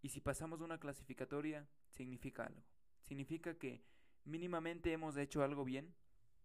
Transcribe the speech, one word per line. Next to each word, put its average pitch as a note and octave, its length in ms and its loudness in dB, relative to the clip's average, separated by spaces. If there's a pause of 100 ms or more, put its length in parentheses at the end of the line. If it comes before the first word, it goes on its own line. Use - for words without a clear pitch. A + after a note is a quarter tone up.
Y C#3+ 80 -4
si D3 120 -4
pasamos D#3+ 420 0
una E3 180 -2
clasificatoria, C#3+ 880 -2 (220)
significa B2+ 540 -4
algo. - 180 -6 (400)
Significa D#3+ 560 -2
que - 240 -2 (420)
mínimamente E3 680 2
hemos D#3+ 260 2
hecho C#3+ 240 4
algo C#3 220 4
bien, C#3 300 -2 (500)